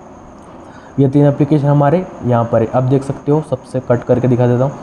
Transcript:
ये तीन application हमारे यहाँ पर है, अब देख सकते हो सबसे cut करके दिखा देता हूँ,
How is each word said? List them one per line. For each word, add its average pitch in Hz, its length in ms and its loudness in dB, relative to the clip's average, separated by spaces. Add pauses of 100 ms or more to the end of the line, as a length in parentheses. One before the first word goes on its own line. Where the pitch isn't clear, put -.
(1000)
ये 139 80 4
तीन 143 180 4
application 143 400 0
हमारे 147 380 2 (200)
यहाँ 117 200 0
पर 113 160 0
है, 113 60 0
अब 127 220 -2
देख 135 140 2
सकते - 300 -6
हो 156 80 0 (100)
सबसे - 300 -8
cut 120 240 -2
करके 127 240 0
दिखा 123 180 2
देता 123 180 0
हूँ, 139 80 -4 (100)